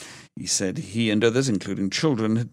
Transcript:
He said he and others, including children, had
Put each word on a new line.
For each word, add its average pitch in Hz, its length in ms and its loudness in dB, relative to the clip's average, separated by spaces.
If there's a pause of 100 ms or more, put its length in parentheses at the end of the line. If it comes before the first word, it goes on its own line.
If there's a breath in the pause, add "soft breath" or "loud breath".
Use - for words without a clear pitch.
(340 loud breath)
He - 120 -10
said 95 320 0
he 107 320 -2
and 107 120 4
others, 120 260 4
including 98 420 -2
children, 110 440 2
had 117 180 -2